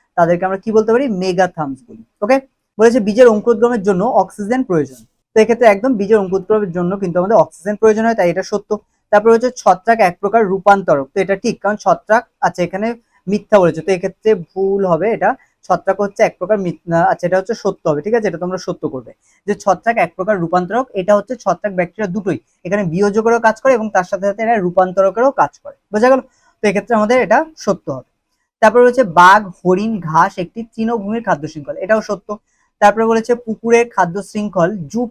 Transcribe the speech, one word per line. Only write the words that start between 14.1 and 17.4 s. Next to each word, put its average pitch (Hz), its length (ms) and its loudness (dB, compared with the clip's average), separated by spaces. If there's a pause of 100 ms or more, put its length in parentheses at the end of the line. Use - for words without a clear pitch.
ভুল 196 320 -2 (100)
হবে 170 240 0
এটা। 180 140 -2 (380)
ছত্রাক 190 360 -2
হচ্ছে 202 200 -4
এক 180 160 0
প্রকার 190 260 -2
মিথ-, 160 200 -8 (260)
আচ্ছা, 175 160 -4
এটা 180 120 0
হচ্ছে 190 140 -6 (100)